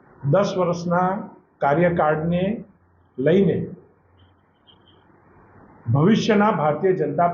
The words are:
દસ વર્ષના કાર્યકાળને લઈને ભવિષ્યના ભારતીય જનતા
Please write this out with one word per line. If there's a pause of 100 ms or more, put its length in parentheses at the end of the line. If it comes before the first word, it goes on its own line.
(220)
દસ
વર્ષના (540)
કાર્યકાળને (760)
લઈને (2250)
ભવિષ્યના
ભારતીય
જનતા